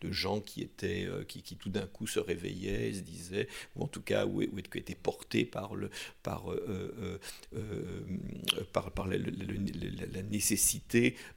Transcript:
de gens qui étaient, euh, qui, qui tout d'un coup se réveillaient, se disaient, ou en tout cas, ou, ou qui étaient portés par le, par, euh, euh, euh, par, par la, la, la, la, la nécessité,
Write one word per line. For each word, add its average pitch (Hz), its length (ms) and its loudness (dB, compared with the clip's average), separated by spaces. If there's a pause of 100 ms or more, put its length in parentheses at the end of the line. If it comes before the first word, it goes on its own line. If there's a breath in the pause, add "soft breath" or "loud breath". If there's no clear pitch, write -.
de 104 100 -2
gens 98 300 2
qui - 200 -6
étaient, 92 440 -2
euh, 92 180 -2
qui, 95 200 -10
qui - 120 -10
tout - 140 -6
d'un 98 180 0
coup - 200 -6
se - 120 2
réveillaient, 98 720 0
se 98 80 -2
disaient, 90 480 -2 (300 loud breath)
ou - 60 0
en - 40 2
tout - 140 -6
cas, 104 240 4
ou, 101 160 2
ou 98 140 2 (140)
qui - 80 -6
étaient - 180 -4
portés - 500 2
par 101 300 -4
le, 98 140 -2 (340 loud breath)
par, - 280 -2
euh, 92 480 -2
euh, 92 180 -4 (380 loud breath)
euh, 92 460 -4 (720)
par, - 180 2
par 95 160 2
la, 92 100 4
la, - 140 0
la, 98 220 -2 (480)
la, - 120 -4
la 95 100 -4
nécessité, 107 920 6 (220 loud breath)